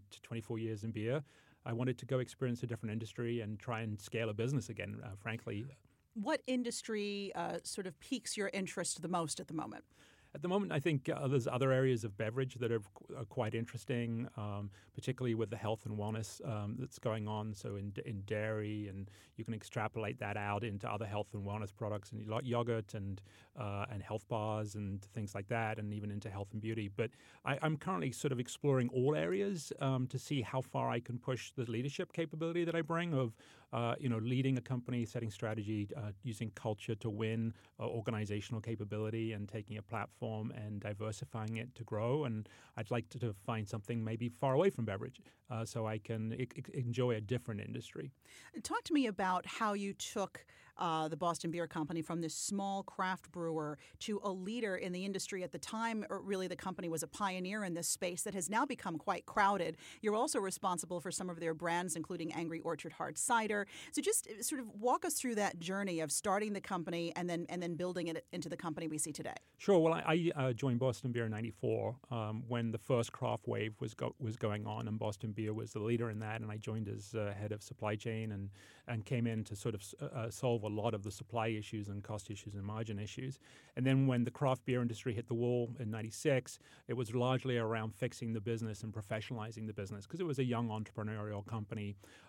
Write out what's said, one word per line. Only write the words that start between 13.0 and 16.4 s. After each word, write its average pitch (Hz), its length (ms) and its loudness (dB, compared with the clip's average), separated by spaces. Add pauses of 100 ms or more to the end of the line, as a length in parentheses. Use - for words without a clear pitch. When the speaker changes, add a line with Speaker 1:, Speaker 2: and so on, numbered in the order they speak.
Speaker 1:
are 127 80 -4
quite 113 280 0
interesting, 117 840 0
um, 104 340 -4 (240)
particularly 127 400 0
with 110 140 2
the 107 80 -4
health 107 280 0
and 107 120 -2
wellness, 107 500 -2